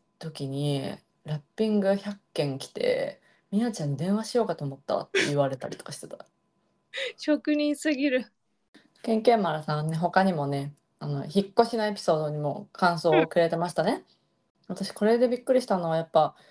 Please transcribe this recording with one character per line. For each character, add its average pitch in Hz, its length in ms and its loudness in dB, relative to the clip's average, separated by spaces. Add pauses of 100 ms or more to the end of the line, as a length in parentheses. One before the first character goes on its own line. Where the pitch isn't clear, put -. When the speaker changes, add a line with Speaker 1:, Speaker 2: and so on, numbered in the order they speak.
(200)
Speaker 1:
時 151 280 -8
に、 143 480 -2 (300)
ラ 151 120 -4
ッ - 40 -10 (140)
ピ 220 140 0
ン 214 100 4
グ 196 160 4
百 202 240 -8 (140)
件 143 240 -2
来 - 100 -12
て、 - 540 -2 (300)
み 196 80 2
や 233 120 0
ち 165 120 -6
ゃ - 20 -2
ん 143 60 -2
に 135 60 -4
電 185 180 0
話 214 100 -2
し - 120 -2
よ 226 60 4
う 202 40 -6
か 165 80 -2
と 151 100 -8
思 135 100 -6
っ - 40 -18
た」 - 240 -4
っ - 80 -20
て 381 160 0
言 143 100 0
わ 139 120 2
れ 135 80 -6
た - 100 -8
り - 100 -10
と - 60 -16
か - 80 -14
し - 80 -14
て - 80 -16
た。 - 180 -18 (640)
Speaker 2:
<laughs> 539 260 -8
職 302 380 0
人 294 200 0
す 302 160 -2
ぎ 277 180 0
る。 254 220 -2 (720)
Speaker 1:
ケ 226 140 0
ン 220 60 0
ケ 233 140 6
ン 214 60 4
丸 156 220 -2
さ 151 180 -2
ん 156 80 -2
ね、 160 80 -2
他 180 260 2
に 190 100 2
も 143 140 -2
ね、 143 260 -4 (300)
あ 151 40 -8
の、 143 180 -4
引 190 180 0
っ 196 40 -14 (120)
越 233 120 6
し 233 60 -2
の 214 80 0
エ 208 80 -2
ピ 202 60 -12
ソ 165 160 2
ー - 20 0
ド 151 120 -2
に 151 80 -6
も - 340 -6
感 175 260 2
想 160 140 2
を 160 160 6
く - 100 -4
れ 165 120 4
て 165 80 -2
ま 170 120 -2
し - 40 -12
た 160 100 2
ね。 269 220 -2 (640)
Speaker 2:
う 180 40 -6
ん。 - 20 -14
Speaker 1:
私 - 180 -8
こ - 100 -6
れ 226 140 6
で 247 100 4
び 240 100 0
っ - 60 -10
く 262 100 2
り 254 80 4
し 247 40 -6
た 190 120 0
の 170 120 -2
は 160 80 0
や 165 60 0
っ - 80 -18
ぱ、 156 220 4 (180)